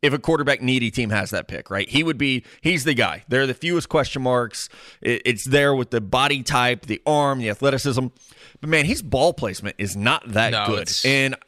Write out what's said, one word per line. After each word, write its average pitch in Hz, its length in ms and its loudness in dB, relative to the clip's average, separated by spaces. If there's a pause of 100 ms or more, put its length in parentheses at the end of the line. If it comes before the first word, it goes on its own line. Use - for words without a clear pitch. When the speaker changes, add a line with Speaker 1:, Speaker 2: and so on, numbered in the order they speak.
Speaker 1:
If 147 100 4
a 143 60 0
quarterback 143 420 0
needy 123 300 0
team 117 200 -4
has 101 200 -2
that 95 160 -6
pick, - 240 -10
right? 95 180 -4
He 143 140 0
would 160 160 -2
be, 131 260 -2 (180)
he's 160 200 0
the 147 120 2
guy. 92 340 0
There 131 140 2
are 139 40 0
the 127 80 -2
fewest 170 340 -2
question 139 340 0
marks. 123 460 -2 (320)
It, - 240 0
it's 120 220 -2
there 143 280 4
with 127 160 -2
the 117 100 0
body 131 420 0
type, 123 440 0
the 110 200 -4
arm, 143 320 2
the 113 120 -2
athleticism. 131 560 0 (540)
But 151 100 -6
man, 151 160 4
his 214 160 -2
ball 135 320 2
placement 101 440 -6
is 98 180 -4
not 107 360 0
that 110 180 2
Speaker 2:
No, 104 160 0
Speaker 1:
good. 104 160 -2
Speaker 2:
it's - 220 -4
Speaker 1:
And, 135 320 2 (120)